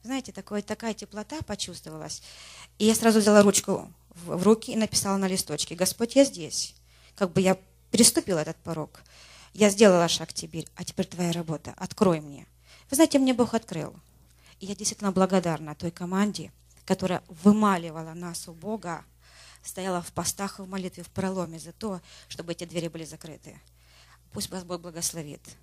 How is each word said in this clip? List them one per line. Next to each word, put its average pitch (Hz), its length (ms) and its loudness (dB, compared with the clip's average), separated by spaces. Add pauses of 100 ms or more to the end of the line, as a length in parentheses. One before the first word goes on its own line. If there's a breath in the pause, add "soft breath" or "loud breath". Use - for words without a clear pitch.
Знаете, 254 300 -8
такой, 202 320 -8
такая 214 320 -6
теплота 214 480 -12
почувствовалась. 160 800 -10 (560 loud breath)
И 214 60 2
я 220 100 6
сразу 220 240 4
взяла 208 240 8
ручку - 500 2 (320)
в, 160 120 -6
в 180 60 -2
руки 220 280 4
и - 40 -4
написала 202 420 0
на 196 100 0
листочке: 180 480 -4
«Господь, 185 400 -2
я 277 100 10
здесь». - 500 -8 (400 soft breath)
Как 185 160 -2
бы 190 100 2
я 185 160 4 (340)
переступила 208 480 2
этот 160 180 -6
порог. 160 440 -10 (520 loud breath)
Я 208 160 4
сделала 196 380 8
шаг 165 220 -4
к - 40 -18
Тебе, 160 320 -10 (100)
а 180 80 -12
теперь - 240 -6
Твоя 175 240 -4
работа. 160 460 -6
Открой 180 440 0
мне. 143 240 -16 (440 soft breath)
Вы 277 60 -4
знаете, 311 220 6
мне 262 160 4
Бог 233 200 0
открыл. 165 420 -6 (640 soft breath)
И 190 80 -14
я 202 80 -8
действительно 208 360 -4
благодарна 175 640 2
той 170 160 -8
команде, 185 600 -4 (340)
которая 185 420 -2
вымаливала 170 840 2
нас 170 340 -12
у 170 60 -18
Бога, 175 500 -10 (600 loud breath)
стояла 185 380 -6
в - 120 -16
постах 196 460 -6
и - 20 -14
в 185 80 -14
молитве, 185 340 -10
в - 60 -20
проломе 180 500 -6
за 156 120 -18
то, 190 300 -8 (260 loud breath)
чтобы 170 240 -12
эти 170 140 -8
двери 165 220 -6
были 160 160 -10
закрыты. 151 560 -18 (720 soft breath)
Пусть 202 200 -8
вас 185 120 -10
Бог 175 180 -8
благословит. 165 600 -10 (220)